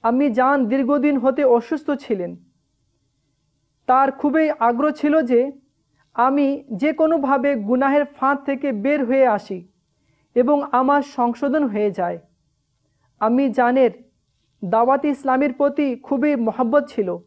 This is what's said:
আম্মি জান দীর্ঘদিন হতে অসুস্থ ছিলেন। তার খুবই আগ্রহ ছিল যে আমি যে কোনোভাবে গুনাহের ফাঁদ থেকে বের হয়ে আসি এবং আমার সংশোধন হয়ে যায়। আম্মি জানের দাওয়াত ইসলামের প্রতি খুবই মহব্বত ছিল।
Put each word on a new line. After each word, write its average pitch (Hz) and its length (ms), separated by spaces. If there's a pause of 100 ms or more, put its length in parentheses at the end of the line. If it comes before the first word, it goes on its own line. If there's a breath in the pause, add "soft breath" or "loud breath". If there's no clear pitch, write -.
আম্মি 254 280
জান 254 360
দীর্ঘদিন 277 500
হতে 262 280
অসুস্থ 247 460
ছিলেন। 180 460 (1500)
তার 269 260
খুবই 294 460
আগ্রহ 240 320
ছিল 302 320
যে 247 300 (640)
আমি 277 580
যে 269 200
কোনোভাবে 285 640
গুনাহের 262 500
ফাঁদ 285 400
থেকে 277 280
বের 262 320
হয়ে 262 220
আসি 202 420 (680)
এবং 285 280 (100)
আমার 269 300
সংশোধন 269 640
হয়ে 208 220
যায়। 175 280 (1040)
আম্মি 247 300
জানের 247 400 (760)
দাওয়াত 240 400
ইসলামের 269 480
প্রতি 285 440
খুবই 285 400
মহব্বত 233 520
ছিল। 180 380